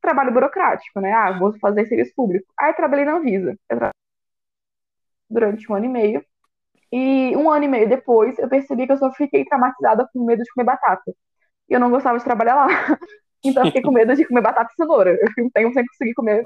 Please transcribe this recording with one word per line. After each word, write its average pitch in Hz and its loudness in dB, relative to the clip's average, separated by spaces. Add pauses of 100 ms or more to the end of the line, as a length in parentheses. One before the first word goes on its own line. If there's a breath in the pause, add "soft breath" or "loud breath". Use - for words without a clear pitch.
trabalho 269 0
burocrático, 254 -2
né? 196 -4
"Ah, 196 0
vou 202 0
fazer 208 0
serviço 240 -2
público." 202 -4 (120)
Aí 302 0
trabalhei 285 -2
na 302 -2
Anvisa. 196 -4 (140)
Eu - -4
tra-, 101 -6 (1400)
durante 220 -2
um 214 -4
ano 208 -4
e - -4
meio. 226 -2 (680)
E 262 0
um 302 2
ano 294 2
e 285 0
meio 226 2
depois, 240 2
eu 262 -4
percebi 269 -2
que 269 2
eu 277 0
só 269 0
fiquei 277 0
traumatizada 247 0
com 247 -4
medo 233 0
de 233 -14
comer 247 -2
batata. 240 0 (560)
E - -6
eu 247 4
não 247 2
gostava 247 0
de 233 -10
trabalhar 233 0
lá. 285 4
<laughs> - -4 (220)
Então 269 2
eu 175 2
fiquei 254 -2
com 294 0
medo 233 4
de 302 4
comer 240 0
batata 247 0
e - -20
cenoura. 262 2
Eu 202 2
fiquei 233 -4
um 254 -4
tempo 226 0
sem 247 0
conseguir 233 -8
comer 220 -2